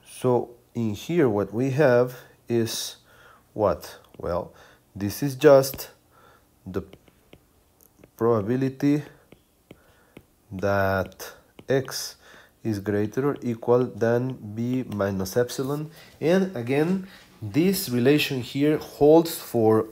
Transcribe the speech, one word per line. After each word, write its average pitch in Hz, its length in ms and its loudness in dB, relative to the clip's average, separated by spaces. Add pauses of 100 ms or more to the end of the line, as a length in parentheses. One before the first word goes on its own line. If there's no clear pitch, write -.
So - 460 -2 (240)
in 113 220 -4
here 160 340 0
what 101 240 -2
we 127 160 -2
have 127 460 4 (340)
is 117 480 -4 (560)
what? - 460 -2 (180)
Well, - 360 -6 (420)
this 98 260 -6
is 139 140 -4
just 135 560 4 (760)
the 92 160 -8 (1400)
probability 131 840 0 (1500)
that 98 800 -2 (380)
x - 460 -2 (480)
is 107 160 -4
greater 104 500 -2
or 135 140 -6
equal 120 420 2
than 117 480 0 (220)
b 123 280 -4
minus 101 540 -4
epsilon. 139 540 -4 (280)
And 185 380 0
again, 151 500 -2 (320)
this 165 480 -2
relation 131 540 2
here 143 360 0
holds 160 600 4
for 110 540 2